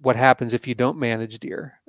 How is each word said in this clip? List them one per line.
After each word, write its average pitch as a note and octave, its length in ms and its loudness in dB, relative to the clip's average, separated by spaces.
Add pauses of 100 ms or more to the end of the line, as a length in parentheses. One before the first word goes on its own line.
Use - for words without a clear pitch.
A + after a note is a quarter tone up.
what C3 160 2
happens B2 380 4
if B2 120 -4
you B2 80 -4
don't B2+ 220 0
manage A2+ 420 -4
deer. - 400 -12 (100)